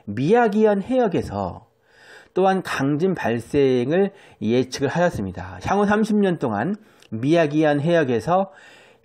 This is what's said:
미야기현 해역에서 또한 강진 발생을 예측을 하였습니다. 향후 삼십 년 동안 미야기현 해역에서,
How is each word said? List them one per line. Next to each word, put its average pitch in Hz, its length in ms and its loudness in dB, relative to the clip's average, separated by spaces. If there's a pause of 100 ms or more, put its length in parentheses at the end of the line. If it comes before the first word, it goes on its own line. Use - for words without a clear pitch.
미야기현 202 760 2
해역에서 165 840 -4 (680)
또한 190 280 2
강진 147 520 -2
발생을 135 1000 0 (300)
예측을 127 460 0
하였습니다. 95 760 -4
향후 202 220 0
삼십 208 300 0
년 190 220 0
동안 127 380 -2 (340)
미야기현 147 680 2
해역에서, 165 720 0 (520)